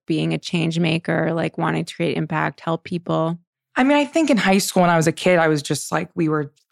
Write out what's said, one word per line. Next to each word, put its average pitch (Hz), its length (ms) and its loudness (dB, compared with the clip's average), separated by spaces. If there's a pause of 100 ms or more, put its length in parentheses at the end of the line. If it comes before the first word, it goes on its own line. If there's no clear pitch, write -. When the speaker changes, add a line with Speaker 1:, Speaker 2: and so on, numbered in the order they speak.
Speaker 1:
being 160 260 0
a 160 60 -2
change 165 400 -2
maker, 165 540 0
like, 165 260 -4
wanting 165 260 -2
to - 100 -14
create 165 220 -4
impact, 156 440 -4
help 165 240 -6
people? 165 540 -4 (380)
Speaker 2:
I 262 80 2
mean, 285 120 4
I 294 80 2
think 285 240 0
in 277 80 4
high 196 220 2
school 190 240 2
when 175 80 6
I 170 60 6
was 160 100 2
a 160 60 4
kid, 180 260 2
I 160 100 4
was 151 140 0
just, - 300 -6
like, 170 220 -4
we 170 140 0
were 151 220 -2 (220)